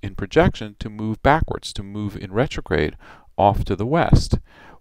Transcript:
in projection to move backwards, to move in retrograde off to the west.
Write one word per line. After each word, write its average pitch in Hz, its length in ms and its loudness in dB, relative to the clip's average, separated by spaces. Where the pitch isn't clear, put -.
in 98 120 -10
projection 110 640 0
to 110 100 -10
move 107 320 -6
backwards, - 500 0
to 104 100 -10
move 101 340 -8
in 95 160 -12
retrograde 87 640 -2
off 101 260 4
to 98 120 -4
the 101 100 -4
west. - 540 4